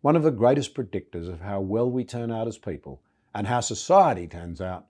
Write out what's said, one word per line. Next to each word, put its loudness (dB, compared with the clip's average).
one 4
of 4
the 6
greatest 2
predictors -8
of -10
how -6
well 0
we -2
turn -6
out -4
as -8
people -12
and -4
how 0
society 2
turns -12
out -8